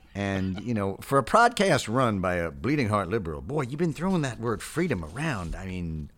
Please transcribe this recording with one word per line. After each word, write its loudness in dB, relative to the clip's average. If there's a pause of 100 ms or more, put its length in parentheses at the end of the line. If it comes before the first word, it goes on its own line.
(140)
And, -2
you -4
know, -2
for 2
a 4
podcast 4
run 2
by 2
a 0
bleeding 0
heart 2
liberal, -2
boy, -2
you've -6
been 2
throwing 0
that -4
word -2
freedom -2
around, -4
I -8
mean, -6